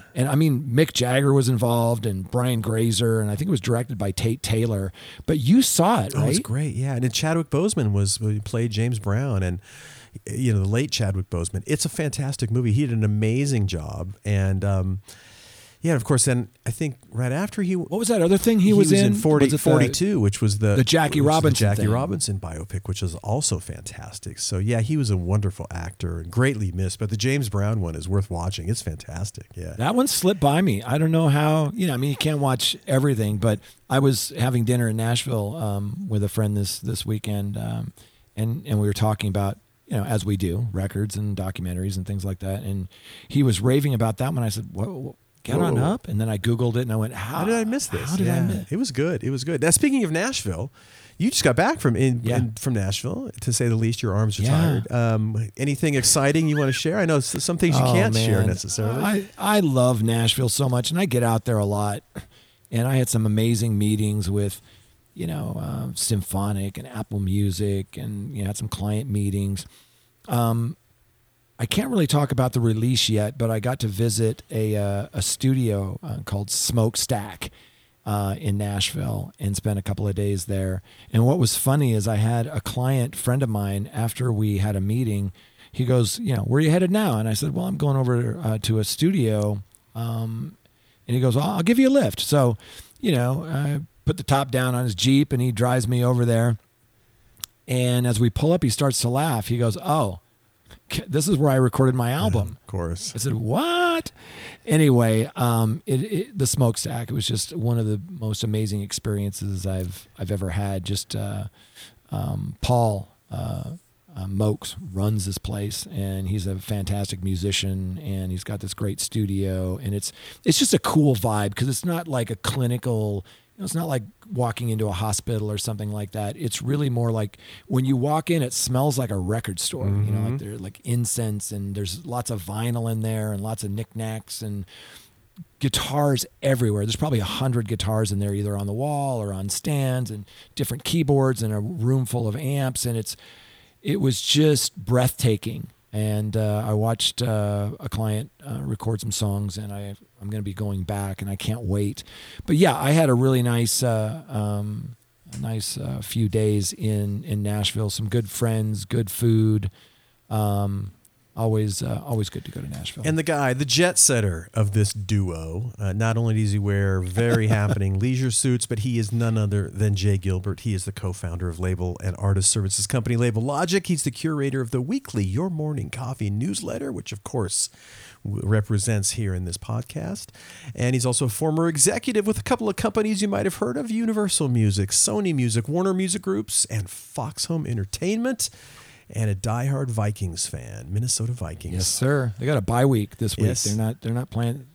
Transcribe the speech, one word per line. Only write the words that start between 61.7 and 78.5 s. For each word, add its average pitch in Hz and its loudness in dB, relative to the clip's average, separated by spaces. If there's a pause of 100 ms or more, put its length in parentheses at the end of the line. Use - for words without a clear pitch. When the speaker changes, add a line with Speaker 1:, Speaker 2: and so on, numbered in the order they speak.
Speaker 1:
And 117 0
I 135 2
had 127 2
some 110 2
amazing 110 2
meetings 104 2
with, 101 -2 (520)
you 170 -6
know, 151 -4
uh, 127 -6
Symphonic 98 -2
and 82 -10
Apple 107 -6
Music, 98 0
and, 104 -8
you 107 -6
know, 98 -2
had 101 -4
some 110 -6
client 107 -4
meetings. 101 -2 (640)
Um, 117 0 (840)
I 120 0
can't 254 0
really 185 2
talk 147 0
about 127 2
the 127 0
release 117 2
yet, 107 0
but 117 0
I 110 0
got 120 -2
to 113 -2
visit 110 0
a, 110 0
uh, 101 0
a - -4
studio, 110 0
uh, 113 -8
called 101 -4
Smokestack, 110 -2 (540)
uh, 101 -2
in 101 -2